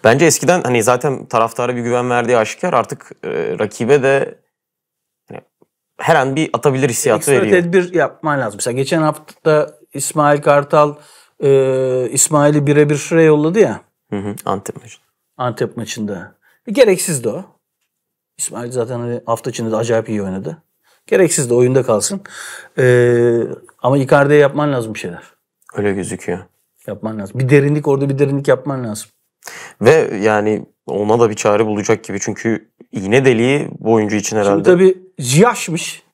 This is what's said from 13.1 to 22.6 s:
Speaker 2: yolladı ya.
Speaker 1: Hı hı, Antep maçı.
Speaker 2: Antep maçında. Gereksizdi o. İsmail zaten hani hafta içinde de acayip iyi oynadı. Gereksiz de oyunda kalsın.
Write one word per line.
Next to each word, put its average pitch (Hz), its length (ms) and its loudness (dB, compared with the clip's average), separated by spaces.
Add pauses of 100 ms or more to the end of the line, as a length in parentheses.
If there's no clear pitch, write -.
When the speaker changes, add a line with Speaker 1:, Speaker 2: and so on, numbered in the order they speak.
Speaker 2:
yolladı 156 340 2
ya. 120 220 2 (280)
Speaker 1:
Hı 107 100 -8
hı, 104 160 -8 (100)
Antep 98 360 -6
maçı. - 160 -20 (400)
Speaker 2:
Antep 123 400 -6
maçında. 104 580 -10 (320)
Gereksizdi 185 600 0
o. 180 160 -10 (920)
İsmail 120 340 -10
zaten 120 280 -4
hani 120 260 -6
hafta 117 240 -4
içinde 113 220 -6
de 110 40 -2
acayip 113 340 -2
iyi 104 140 -4
oynadı. 95 340 -8 (500)
Gereksiz 160 420 2
de 120 40 2
oyunda 123 300 2
kalsın. 123 380 -2 (560)